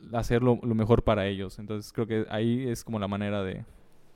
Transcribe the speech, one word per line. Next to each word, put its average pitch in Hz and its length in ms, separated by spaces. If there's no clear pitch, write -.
hacer 117 240
lo, 123 220
lo 120 100
mejor 110 300
para 104 240
ellos. 98 320
Entonces, 104 340
creo 117 140
que 110 240
ahí 117 360
es 120 160
como 113 140
la 101 100
manera 101 360
de 95 200